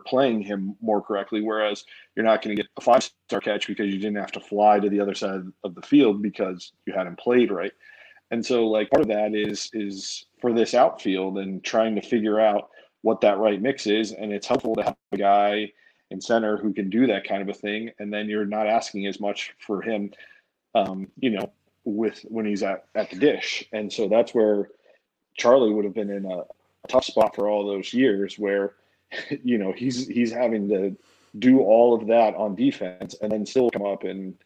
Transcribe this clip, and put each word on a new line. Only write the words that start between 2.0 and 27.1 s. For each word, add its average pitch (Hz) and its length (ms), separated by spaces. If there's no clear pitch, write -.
you're 110 80
not 110 180
gonna 107 140
get 107 120
a - 40
five-star - 600
catch 104 260
because 104 200
you 98 120
didn't 104 160
have 98 160
to 110 80
fly 104 400
to 104 100
the 101 120
other 101 120
side 95 300
of 92 100
the 92 60
field 113 400
because 92 500
you 95 80
hadn't 90 260
played 123 320
right. 95 220
And 117 140
so, 120 200
like, 107 240
part - 120
of 107 80
that 107 260
is, 104 380
is 101 540
for 120 140
this 113 200
outfield 95 640
and 95 280
trying 113 300
to 104 60
figure 107 380
out 104 300
what 107 180
that 101 200
right 104 220
mix 135 260
is. 107 260
And 104 180
it's 101 160
helpful 120 280
to 107 80
have 104 120
a 101 60
guy 101 520
in 95 100
center 110 340
who 104 160
can 98 180
do 117 180
that 101 200
kind 98 140
of 98 80
a 101 100
thing. 107 400
And 104 140
then 107 160
you're 104 160
not 107 220
asking 107 400
as 95 120
much 101 400
for 101 220
him, 107 300
um, 95 440
you 131 120
know, 95 200
with, 107 440
when 110 160
he's 104 180
at, 95 220
at 107 140
the 92 80
dish. 123 440
And 107 180
so 110 160
that's 117 260
where 107 360
Charlie 120 380
would 107 100
have 101 100
been 104 160
in 101 140
a, 92 160
a - 480
tough 127 160
spot - 320